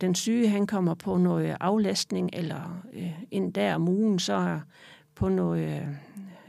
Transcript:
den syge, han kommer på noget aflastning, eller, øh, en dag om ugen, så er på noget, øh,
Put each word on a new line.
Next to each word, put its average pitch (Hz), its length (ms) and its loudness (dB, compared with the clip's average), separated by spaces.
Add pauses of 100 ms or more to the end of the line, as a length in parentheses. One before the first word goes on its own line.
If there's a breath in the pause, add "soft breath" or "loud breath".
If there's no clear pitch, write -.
den 185 140 4
syge, 226 340 2
han 202 180 2
kommer 180 260 2
på 185 240 -2
noget 170 420 2
aflastning, 190 720 0
eller, 175 500 -8 (100)
øh, 175 180 -6 (200)
en 190 200 -2
dag 196 240 0
om 165 140 0
ugen, 202 300 2
så 202 140 -2
er 180 260 0 (560 loud breath)
på 190 140 0
noget, 165 520 0
øh, 143 60 -6 (600 loud breath)